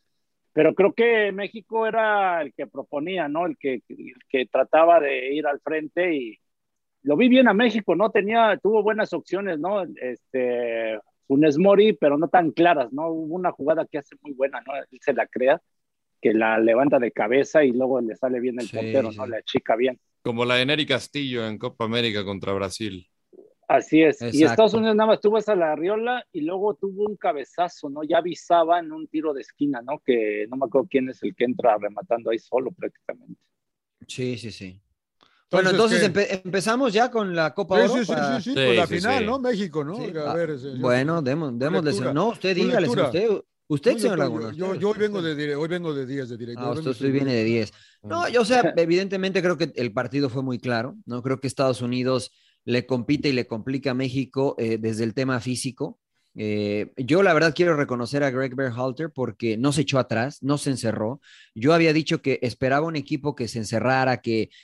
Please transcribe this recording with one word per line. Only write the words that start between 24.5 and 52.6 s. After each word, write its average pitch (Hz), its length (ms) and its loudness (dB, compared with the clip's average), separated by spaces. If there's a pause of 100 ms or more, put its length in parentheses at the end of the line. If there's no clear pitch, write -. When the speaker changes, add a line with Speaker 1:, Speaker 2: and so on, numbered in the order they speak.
Speaker 1:
Unidos 220 220 2
nada 220 160 4
más 202 100 2
tuvo 214 160 2
esa 214 180 0
la 160 160 2
Arriola 220 600 -2
y 170 80 -6
luego 190 320 -2
tuvo 196 340 -6
un 208 80 -8
cabezazo, 170 760 -4
¿no? 147 140 -10
Ya 160 140 0
avisaba 170 640 2
en 160 120 -8
un 160 160 -12
tiro 156 260 -4
de 135 80 -8
esquina, 139 420 -4
¿no? 131 200 -8
Que 107 460 0
no 127 80 -10
me 135 80 -2
acuerdo 127 240 2
quién 131 200 0
es 127 140 -14
el 104 120 -6
que 123 100 0
entra 113 320 2
rematando 104 540 -4
ahí 113 80 -2
solo 120 320 -4
prácticamente. - 640 -12 (720)
Speaker 2:
Sí, 127 300 -6
sí, 107 140 -14
sí. 95 300 -16 (720)
Bueno, 185 200 4
Speaker 4:
Entonces, 220 320 4
Speaker 2:
entonces 202 260 2
Speaker 4:
¿qué? 196 80 -4
Speaker 2:
empe-, 185 80 -16
empezamos 214 480 0
ya 233 160 2
con 208 260 -2
la 156 200 0
Copa 190 220 0
Speaker 4:
Sí, 220 80 8
Speaker 2:
Oro 233 80 2
Speaker 4:
sí, 247 120 2
sí, 165 60 -2
Speaker 2:
para - 280 0
Speaker 4:
sí, 185 40 -6
sí, 233 60 -6 (100)
Speaker 3:
Sí, 190 80 4
Speaker 4:
con 120 80 6
la 160 120 4
Speaker 3:
sí, - 80 -4
Speaker 4:
final, 226 240 0
Speaker 3:
sí. 220 60 0
Speaker 4:
¿no? 247 140 -2
México, 190 440 -2
¿no? 139 120 -8
Speaker 2:
Sí. 165 220 -8
Speaker 4:
A 147 140 -4
Speaker 2:
Ah, - 40 -2
Speaker 4:
ver, 170 160 -2
ese, 139 180 -8 (100)
Speaker 2:
bueno, 131 400 2
Speaker 4:
ese, 135 100 -2
Speaker 2:
demos-, 147 220 -2
Speaker 4:
su 117 80 -6
Speaker 2:
démosle, 156 320 0
Speaker 4:
lectura, 131 220 -2
Speaker 2:
no, 170 160 2
usted 190 280 -2
Speaker 4:
su - 60 2
Speaker 2:
dígale, 240 240 2
Speaker 4:
lectura. 160 180 0
Speaker 2:
usted, 175 240 0 (380)
usted, 156 240 0
Speaker 4:
No, 294 60 0
yo 226 40 -6
Speaker 2:
señor 214 160 0
Speaker 4:
creo, 139 120 0
Speaker 2:
Laguna, 113 240 -6
Speaker 4:
yo, 180 140 -6
Speaker 2:
usted, 190 120 -4
Speaker 4:
yo 196 80 -2
hoy 208 40 2
Speaker 2:
usted. 202 100 -4
Speaker 4:
vengo 208 220 -2
de 160 120 -4
dire-, 147 200 -4
hoy 156 120 -4
vengo 170 260 -6
de 139 120 -6
diez 131 240 -8
de 120 80 -12
directo, 120 260 -12
Speaker 2:
Ah, 120 80 -4
Speaker 4:
hoy 120 80 -4
Speaker 2:
usted 131 120 -4
Speaker 4:
vengo 123 140 -4
Speaker 2:
hoy 139 60 2
viene 131 220 0
de 113 100 2
diez. 113 280 0 (320)
No, 339 260 -4
yo, 233 120 4
o 220 40 2
sea, 240 180 4
Speaker 3:
Ah. 160 140 0
Speaker 2:
evidentemente 185 640 0
creo 170 160 0
que 147 180 -4
el 123 160 -4
partido 127 380 -2
fue 131 140 -6
muy 127 160 -4
claro, 123 380 -4 (100)
¿no? 120 160 -8
Creo 135 160 -2
que - 80 -4
Estados 127 340 0
Unidos 123 500 -2 (340)